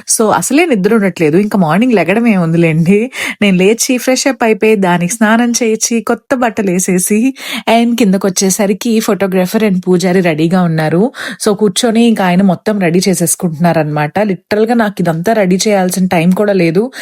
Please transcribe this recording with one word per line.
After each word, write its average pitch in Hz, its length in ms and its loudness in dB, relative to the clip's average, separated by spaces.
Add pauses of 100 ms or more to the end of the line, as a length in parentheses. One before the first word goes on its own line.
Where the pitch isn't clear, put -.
So, - 180 -2 (120)
అసలే 269 300 0
నిద్ర 208 280 0
ఉండట్లేదు. 175 440 0
ఇంకా 208 200 0
మార్నింగ్ 190 380 2
లెగడం 196 320 0
ఏముందిలేండి. 170 720 2 (420)
నేను 196 180 2
లేచి 226 400 2
ఫ్రెష్ 254 300 -2
అప్ 262 180 -4
అయిపోయి, 220 300 2
దానికి 175 380 0
స్నానం 226 360 0
చేయించి, 226 460 -2 (140)
కొత్త 233 240 -4
బట్టలు 226 360 -2
వేసేసి, 185 480 0 (540)
and 233 260 2
కిందకు 196 300 2
వచ్చేసరికి 196 640 -2 (140)
photographer 190 640 -2
and 185 180 0
పూజారి 180 420 2
రెడీగా 165 340 0
ఉన్నారు. 160 400 0 (380)
So, 214 120 0 (100)
కూర్చొని 220 480 0
ఇంకా 208 140 0
ఆయన 180 260 2
మొత్తం 208 340 -2
రెడీ 175 220 2
చేసేసుకుంటున్నారన్నమాట. 160 1080 -2 (160)
లిటరల్‌గా 214 520 -2
నాకు 202 220 -4
ఇదంతా 170 360 -2
రెడీ 185 260 2
చేయాల్సిన 185 480 0
టైం 170 160 2 (100)
కూడా 202 220 2
లేదు, 170 220 0 (180)